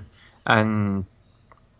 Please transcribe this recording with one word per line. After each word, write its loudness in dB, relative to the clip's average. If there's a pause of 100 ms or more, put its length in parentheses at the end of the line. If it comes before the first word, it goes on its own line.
(460)
and 0 (760)